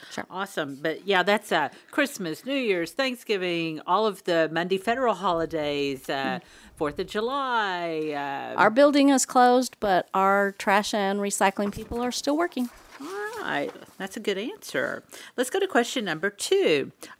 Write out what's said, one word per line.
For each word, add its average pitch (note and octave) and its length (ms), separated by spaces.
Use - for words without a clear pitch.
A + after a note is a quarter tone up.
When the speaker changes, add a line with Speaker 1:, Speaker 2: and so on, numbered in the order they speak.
Speaker 1:
Sure. - 180
Speaker 2:
Awesome. E3 540
But D#3+ 240
yeah, F#3+ 160
that's, G3+ 300
uh, D#3 160
Christmas, F#3+ 540
New C4+ 120
Year's, F#3+ 360
Thanksgiving, F3+ 920
all G3 200
of G3 180
the E3 260
Monday F3 280
federal A#3 360
holidays, D3+ 920
uh, C3+ 320
Speaker 1:
Mm. - 20
Speaker 2:
Fourth D3+ 220
of F#3 80
July. G#3 1040
Uh, - 20
Speaker 1:
Our G#3 120
building C#4 400
is C4+ 160
closed, B3 520
but F#3+ 340
our G3 400
trash G3+ 400
and G3+ 280
recycling G3+ 520
people A#3 300
are B3 80
still C#4+ 260
working. D#4 320
Speaker 2:
All G#4 420
right. C#3+ 300
That's F#3+ 180
a A#3 40
good G3+ 180
answer. D3 680
Let's B3+ 140
go G4 100
to G4 60
question A#3+ 380
number F3 260
two. G#3 640